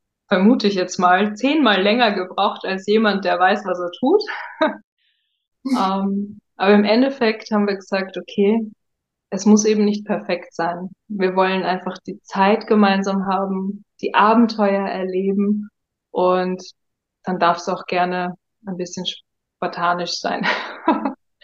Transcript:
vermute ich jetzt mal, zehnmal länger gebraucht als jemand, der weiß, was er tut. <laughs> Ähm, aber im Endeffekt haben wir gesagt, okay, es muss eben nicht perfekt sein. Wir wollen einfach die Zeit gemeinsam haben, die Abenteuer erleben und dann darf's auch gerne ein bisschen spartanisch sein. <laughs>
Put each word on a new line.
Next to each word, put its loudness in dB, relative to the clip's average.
vermute 4
ich 0
jetzt -4
mal, 2
zehnmal 2
länger 2
gebraucht -4
als -6
jemand, 2
der 0
weiß, 2
was -2
er -6
tut. 2
<laughs> -2
Ähm, -2
aber 4
im 6
Endeffekt 0
haben 0
wir -2
gesagt, -6
okay, 0
es -4
muss 6
eben 2
nicht -2
perfekt -6
sein. -6
Wir -2
wollen 0
einfach -4
die -12
Zeit 0
gemeinsam 2
haben, -4
die 2
Abenteuer 4
erleben -2
und 0
dann -4
darf's 0
auch -6
gerne -2
ein -8
bisschen -10
spartanisch -6
sein. -4
<laughs> -2